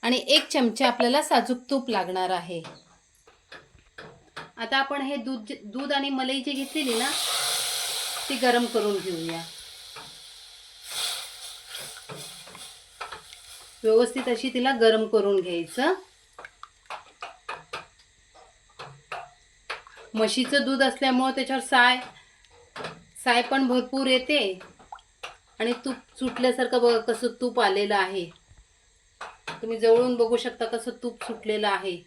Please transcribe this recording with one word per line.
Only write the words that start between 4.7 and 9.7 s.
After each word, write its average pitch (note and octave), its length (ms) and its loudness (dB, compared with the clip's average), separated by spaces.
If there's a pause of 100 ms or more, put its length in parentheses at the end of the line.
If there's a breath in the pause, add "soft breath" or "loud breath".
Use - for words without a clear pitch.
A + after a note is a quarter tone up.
आपण C#4 240 0
हे C#4 140 -4
दूध A#3+ 320 -6
जे, A3+ 160 -10
दूध B3+ 280 -6
आणि C#4 180 0
मलई C4 300 -2
जी C#4 120 -4
घेतलेली C4+ 420 -2
ना, B3 160 0 (1160)
ती C#4 80 -2
गरम A#3+ 300 4
करून G#3 320 0
घेऊया. E3 440 -6 (4000)